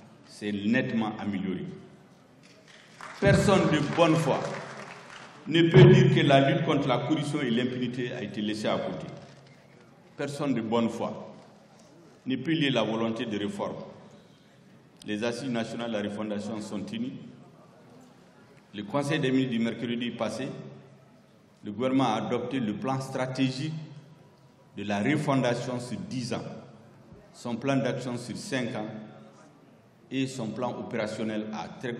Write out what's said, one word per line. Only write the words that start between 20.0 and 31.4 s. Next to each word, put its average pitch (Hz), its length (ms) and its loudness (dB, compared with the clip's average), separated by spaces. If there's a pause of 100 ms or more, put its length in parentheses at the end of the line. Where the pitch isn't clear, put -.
passé, 117 340 -4 (1160)
le 104 100 -10
gouvernement 127 420 2
a 107 120 -2
adopté 123 320 -2
le 107 140 -2
plan 131 300 -4
stratégique 131 720 -2 (1040)
de 101 40 -8
la 101 180 -2
refondation 127 800 0
sur 107 200 -8
dix 113 340 -6
ans, 98 120 -6 (880)
son 120 220 -8
plan 139 200 0
d'action 123 400 -2
sur 107 180 -10
cinq 123 420 -6
ans 107 100 -6 (1200)
et 131 160 -2
son 120 200 -8
plan 120 240 -4
opérationnel 107 840 -4